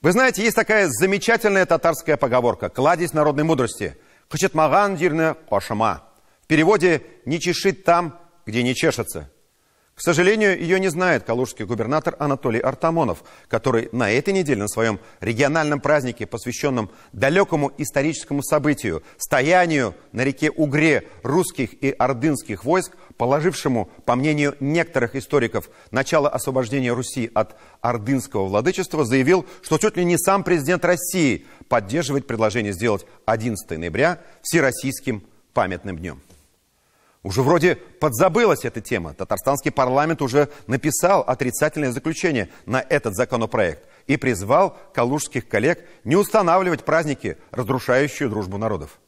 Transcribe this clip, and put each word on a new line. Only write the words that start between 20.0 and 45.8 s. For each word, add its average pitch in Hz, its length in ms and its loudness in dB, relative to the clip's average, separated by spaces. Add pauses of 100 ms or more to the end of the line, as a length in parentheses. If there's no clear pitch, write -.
на 117 120 -4
реке 139 260 0
Угре 147 580 2 (140)
русских 139 520 -2 (100)
и 135 80 0
ордынских 127 720 -2
войск, 170 300 -2 (240)
положившему, 139 760 0 (140)
по 120 100 2
мнению 143 440 0
некоторых 139 560 -2
историков, 117 540 -2 (220)
начало 143 380 0
освобождения 127 640 -2
Руси 120 420 -6
от 107 200 -2 (260)
ордынского 117 680 -2
владычества, 156 580 0
заявил, 135 400 2 (160)
что - 160 -2
чуть 208 200 0
ли 180 80 2
не 170 120 2
сам 196 260 2
президент 170 400 0
России 170 640 0 (220)
поддерживает 127 580 -2
предложение 110 480 0
сделать 101 320 -2 (200)
одиннадцатое 110 520 -2
ноября 95 420 -2 (220)
всероссийским 131 800 -2 (320)
памятным 92 460 -4
днём. 80 220 -12 (1040)
Уже 123 200 -2
вроде 165 320 4
подзабылась 165 880 0
эта 117 160 -8
тема. 85 320 -4
Татарстанский 135 560 -2
парламент 139 540 0
уже 139 260 2 (160)
написал 156 560 2
отрицательное 131 720 -2
заключение 139 580 -2 (160)
на 127 160 -2
этот 117 340 -2
законопроект 113 720 -2 (220)
и 135 100 2
призвал 131 580 0 (160)
калужских 127 560 -4
коллег 131 400 0 (160)